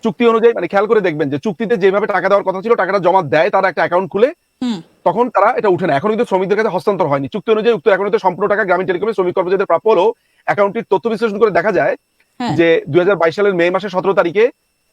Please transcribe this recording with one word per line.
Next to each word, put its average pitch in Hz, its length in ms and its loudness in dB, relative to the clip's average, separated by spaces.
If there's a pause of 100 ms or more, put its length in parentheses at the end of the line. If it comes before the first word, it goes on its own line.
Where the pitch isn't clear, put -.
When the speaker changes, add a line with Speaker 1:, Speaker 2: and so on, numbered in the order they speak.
Speaker 1:
চুক্তি 233 240 0
অনুযায়ী, 226 260 4
মানে, 180 140 -6
খেয়াল 202 200 0
করে 214 140 2
দেখবেন 160 280 -2
যে 143 100 -2
চুক্তিতে 214 380 -4
যেভাবে 196 300 2
টাকা 190 220 0
দেওয়ার 202 140 2
কথা 190 180 -4
ছিল, 233 140 2
টাকাটা 196 240 0
জমা 185 220 2
দেয় 156 280 2
তারা 196 200 2
একটা 175 120 -2
অ্যাকাউন্ট 170 300 -2
খুলে, 233 220 2 (280)
Speaker 2:
হুম। 226 200 -4 (220)
Speaker 1:
তখন 214 260 0
তারা 202 280 2
এটা 202 120 0
উঠে 180 180 0
নেয়। 143 100 0
এখন 190 120 -2
কিন্তু 220 160 -2
শ্রমিকদের 190 320 -2
কাছে 214 120 0
হস্তান্তর 180 380 -2
হয়নি। 139 200 -2
চুক্তি 214 240 -4
অনুযায়ী 220 240 2
উক্ত 185 120 -6
অ্যাকাউন্টে 202 320 2
সম্পূর্ণ 185 300 -2
টাকা 208 140 0
গ্রামীণ 180 240 0
টেলিকমের 185 260 -2
শ্রমিক 185 220 -2
কর্মচারীদের 190 300 0
প্রাপ্য 170 240 0
হলেও 214 240 2 (320)
অ্যাকাউন্টটির 202 440 -2
তথ্য 202 200 0
বিশ্লেষণ 214 300 -4
করে 220 120 2
দেখা 175 200 0
যায় 156 240 0 (440)
Speaker 2:
হ্যাঁ। 233 160 -4
Speaker 1:
যে 165 340 2
দুই 147 100 2
হাজার 190 160 2
বাইশ 165 200 0
সালের 202 180 0
মে 175 160 0
মাসে 190 200 -2
সতেরো 185 240 -2
তারিখে 196 360 2 (440)